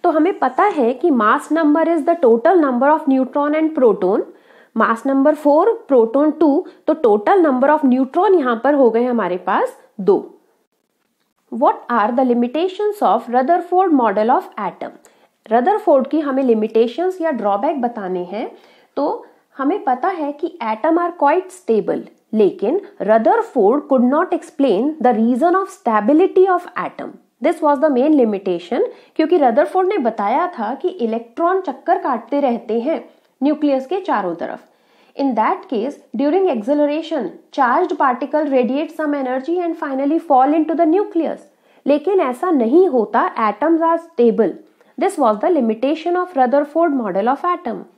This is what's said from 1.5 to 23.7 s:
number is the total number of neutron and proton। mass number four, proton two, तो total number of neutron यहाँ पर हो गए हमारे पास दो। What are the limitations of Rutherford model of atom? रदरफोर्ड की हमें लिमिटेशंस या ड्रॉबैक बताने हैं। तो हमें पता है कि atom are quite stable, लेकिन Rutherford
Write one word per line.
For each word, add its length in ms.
number 300
is 200
the 160
total 400
number 320
of 180
neutron 460
and 180
proton। 480
mass 360
number 240
four, 180
proton 500
two, 120
तो 60
total 380
number 320
of 160
neutron 460
यहाँ 240
पर 100
हो 160
गए 160
हमारे 320
पास 300
दो। 200
What 400
are 200
the 220
limitations 800
of 220
Rutherford 680
model 360
of 140
atom? 320
रदरफोर्ड 560
की 120
हमें 240
लिमिटेशंस 760
या 100
ड्रॉबैक 500
बताने 420
हैं। 260
तो 280
हमें 260
पता 240
है 260
कि 300
atom 360
are 120
quite 280
stable, 500
लेकिन 460
Rutherford 800